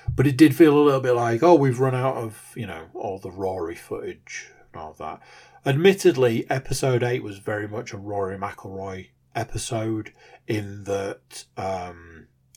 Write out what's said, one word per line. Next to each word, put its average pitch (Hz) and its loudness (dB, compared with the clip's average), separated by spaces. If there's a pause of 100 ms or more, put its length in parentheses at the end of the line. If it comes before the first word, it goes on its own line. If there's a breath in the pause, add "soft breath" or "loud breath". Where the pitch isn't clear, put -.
(160 loud breath)
but 131 4
it 139 0
did 156 8
feel 151 8
a 147 6
little 135 4
bit 123 2
like, 117 0
"Oh, 175 8
we've 135 4
run 131 2
out 127 -2
of, 113 -12
you 113 -10
know, 82 -12
all 98 -8
the 92 -12
Rory 92 -6
footage - -14 (240)
and 85 -14
all 78 -14
that." 80 -14 (440 loud breath)
Admittedly, 139 2
episode 131 -2
eight 123 -2
was 101 -14
very 104 -6
much 113 -12
a 107 -12
Rory 98 -6
McIlroy 95 -12 (260)
episode 113 -6 (340 loud breath)
in 101 -6
that, 98 -8 (140)
um, 90 -10 (300)